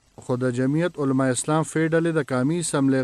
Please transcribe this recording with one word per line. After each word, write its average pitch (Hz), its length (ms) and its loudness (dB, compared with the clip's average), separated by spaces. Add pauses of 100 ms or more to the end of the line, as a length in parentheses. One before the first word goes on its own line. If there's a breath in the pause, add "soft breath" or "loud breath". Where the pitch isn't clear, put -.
(180)
خو - 180 -4
د 127 140 -2
جمعیت 143 500 0
علما 135 280 2
اسلام 151 360 0
فی 160 240 -2
ډلې 165 300 2
د 151 40 2 (120)
قومي 139 260 0
اسمبلۍ 135 440 2